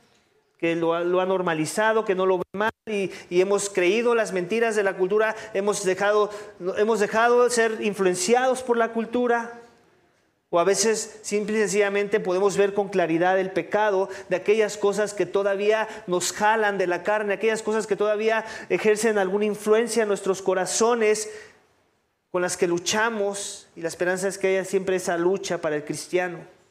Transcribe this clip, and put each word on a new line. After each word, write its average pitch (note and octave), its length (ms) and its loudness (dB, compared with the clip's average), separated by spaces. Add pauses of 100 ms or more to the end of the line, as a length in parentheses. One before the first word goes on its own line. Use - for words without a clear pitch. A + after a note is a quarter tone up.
(580)
que E3 180 0
lo E3 160 0
ha, E3+ 80 0
lo F3 220 0
ha F#3 40 0
normalizado, F#3+ 800 0
que G3+ 100 0
no F#3+ 120 0
lo F#3+ 120 2
ve F3+ 140 -4
mal, G#3 180 -2 (140)
y, G3+ 260 -4 (200)
y F3 100 2
hemos G3 300 2
creído A3 440 2
las G#3+ 180 0
mentiras G#3+ 440 -2
de G#3+ 60 2
la F#3+ 120 0
cultura, G#3 400 2 (200)
hemos G3 300 -2
dejado, G3+ 460 2 (460)
hemos G#3+ 240 2
dejado A#3+ 440 4
de A#3 60 2
ser A3+ 300 0
influenciados A3+ 800 2
por A#3+ 140 0
la A#3 160 0
cultura. A#3 640 -2 (960)
O E3+ 60 2
a E3+ 60 4
veces G3+ 580 0
simple G#3 340 -2
y A3 40 2
sencillamente G3+ 580 0
podemos F#3 380 0
ver G3 180 2
con G3+ 140 -2
claridad F3 500 2
el F#3+ 140 -2
pecado G3 560 0 (200)
de F#3 60 -2
aquellas G#3 420 2
cosas G3+ 380 0
que F3+ 100 0
todavía G3+ 640 0 (220)
nos F3 240 -2
jalan G#3+ 440 2
de F#3 120 0
la F3 160 -2
carne, G#3 300 0
aquellas G#3+ 280 -2
cosas G#3+ 240 -2
que G3+ 80 0
todavía G#3+ 500 0 (240)
ejercen G#3+ 480 2
alguna G3+ 280 0
influencia G#3+ 580 2
en G#3+ 60 0
nuestros F#3+ 340 -2
corazones, G#3+ 880 0 (1000)
con F3+ 100 0
las F3+ 140 -2
que G3 100 0
luchamos, G3+ 1080 -2
y E3+ 60 -16
la E3 40 -4
esperanza F3+ 400 -2
es F#3+ 120 -4
que F#3+ 100 0
haya F#3+ 160 2
siempre F#3 320 -2
esa F#3 200 -2
lucha F3+ 420 0
para D#3 180 -2
el D3 80 -6
cristiano. E3+ 560 -4 (300)